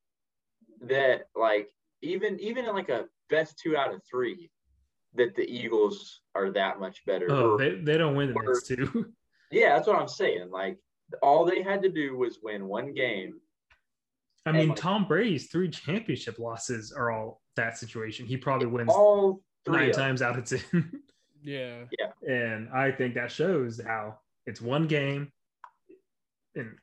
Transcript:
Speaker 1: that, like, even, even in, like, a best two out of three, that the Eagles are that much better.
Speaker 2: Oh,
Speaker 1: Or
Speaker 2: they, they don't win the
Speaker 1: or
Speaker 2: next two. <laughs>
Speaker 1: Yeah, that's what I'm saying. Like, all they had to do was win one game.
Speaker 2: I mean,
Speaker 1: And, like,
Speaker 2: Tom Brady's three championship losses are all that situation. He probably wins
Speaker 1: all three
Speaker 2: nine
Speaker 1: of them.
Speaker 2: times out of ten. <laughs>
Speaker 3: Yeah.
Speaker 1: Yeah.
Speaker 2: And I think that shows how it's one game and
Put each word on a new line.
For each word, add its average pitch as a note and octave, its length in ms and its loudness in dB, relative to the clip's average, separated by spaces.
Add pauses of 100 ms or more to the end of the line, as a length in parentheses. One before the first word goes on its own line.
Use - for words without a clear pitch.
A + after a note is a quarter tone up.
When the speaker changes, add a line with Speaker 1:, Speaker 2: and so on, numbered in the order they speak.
(800)
Speaker 1:
that, B2+ 540 2
like, G#2+ 340 2 (320)
even, F#3+ 400 -4
even A#3 240 -4
in, G#3+ 80 -4
like, F#3+ 160 -4
a A#2 160 -2 (240)
best D#3 280 0
two D#3 200 0
out C3 160 0
of F#2+ 160 -12
three, B2+ 420 -4 (640)
that B2+ 220 2
the A#2 140 -2
Eagles A2 720 0 (140)
are G2 160 0
that F#2+ 280 0
much F#2+ 260 -10
better. F#2 260 0
Speaker 2:
Oh, A#2+ 220 4
Speaker 1:
Or G#2 40 4
Speaker 2:
they, C#3+ 180 2
they D#3 220 0
don't D3+ 180 2
win C#3 180 0
the - 20 -2
Speaker 1:
or - 80 -2 (100)
Speaker 2:
next B2 140 -2
two. C3+ 460 -4 (180)
<laughs> - 200 -20
Speaker 1:
Yeah, A3 240 6
that's - 120 2
what G3+ 100 6
I'm C#3+ 100 0
saying. F2+ 440 -2
Like, G2 260 -6 (460)
all D3+ 220 6
they F3+ 180 2
had G3 200 -2
to F#3+ 60 4
do C#3+ 280 -4
was A#2 260 -2
win G#2 240 -6
one B2 260 -6
game. A2+ 420 -4 (1080)
Speaker 2:
I D#3 60 0
mean, D#3 100 6
Speaker 1:
And, D#3 100 4
like, - 80 -2
Speaker 2:
Tom G3 280 0
Brady's F3 400 0
three F3 220 -2
championship C#3+ 680 -6
losses A2+ 540 -8
are B2 180 -2
all A2+ 320 -6 (140)
that A#2 220 -4
situation. A2+ 480 -10
He B2+ 120 -6
probably B2+ 300 0
wins A#2 240 0
Speaker 1:
all G3+ 500 6 (240)
three G#2+ 120 2
Speaker 2:
nine C3 120 4
Speaker 1:
of - 60 4
them. C3+ 100 0
Speaker 2:
times C3 160 0
out A#2+ 160 0
of A#2+ 80 -6
ten. E3 560 -2 (200)
<laughs> - 220 -20
Speaker 3:
Yeah. B2+ 420 -10 (120)
Speaker 1:
Yeah. G#2 140 -6 (160)
Speaker 2:
And A#2 420 -2
I C3+ 220 2
think B2+ 220 -2
that A#2+ 180 -4
shows C#3 480 -2
how A2 400 -8 (260)
it's G#2+ 140 -12
one C3+ 280 0
game C#3+ 440 -2 (1200)
and A2+ 280 -10